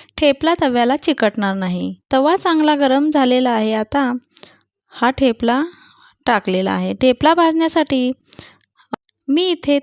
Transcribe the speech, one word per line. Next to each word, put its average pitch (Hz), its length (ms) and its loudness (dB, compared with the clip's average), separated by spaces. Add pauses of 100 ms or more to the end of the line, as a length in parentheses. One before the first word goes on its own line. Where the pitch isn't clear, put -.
(180)
ठेपला 302 440 2
तव्याला 240 340 0
चिकटणार 208 600 -2
नाही. 185 400 -4 (180)
तवा 294 240 2
चांगला 311 380 2
गरम 285 340 2
झालेला 254 400 2
आहे. 220 240 0
आता 247 440 -2 (720)
हा - 220 -2
ठेपला 254 540 0 (600)
टाकलेला 190 460 0
आहे. 185 220 -4
ठेपला 254 400 2
भाजण्यासाठी 320 800 0 (1160)
मी 294 140 0
इथे 339 420 0